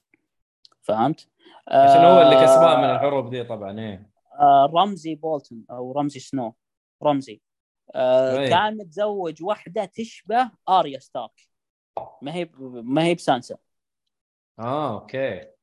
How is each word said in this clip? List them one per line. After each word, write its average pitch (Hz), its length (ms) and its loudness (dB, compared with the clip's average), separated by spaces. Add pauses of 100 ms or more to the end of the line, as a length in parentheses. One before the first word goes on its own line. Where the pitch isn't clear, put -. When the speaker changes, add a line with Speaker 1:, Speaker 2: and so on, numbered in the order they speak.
(840)
Speaker 1:
فهمت؟ 120 460 -4 (400)
Speaker 2:
عشان 139 360 6
هو 135 180 8
اللي 135 140 6
Speaker 1:
آه، 131 80 6
Speaker 2:
كسبان 135 340 6
من 131 120 0
الحروب 131 400 -2
دي 123 140 -8
طبعًا، 104 360 -12
إيه. 104 300 -14 (280)
Speaker 1:
آه، 143 360 4
رمزي 170 400 -4
بولتون 147 560 -10
أو 127 220 -14
رمزي 143 280 -6
سنو، 165 340 -10 (480)
رمزي، 135 380 -4 (540)
آه، 131 440 0
Speaker 2:
إيه. 139 120 -2
Speaker 1:
كان 214 260 -2
متزوج 185 680 -8
واحدة 202 420 -8
تشبه 226 680 -6 (180)
آريا 160 300 0
ستارك، - 500 -16 (760)
ما 151 120 -12
هي 175 100 -8
ب-، 131 400 -18
ما 143 200 -2
هي 175 100 0
بسانسا. 135 420 -4 (1000)
Speaker 2:
آه، 120 420 -6
أوكي. 131 520 -8 (100)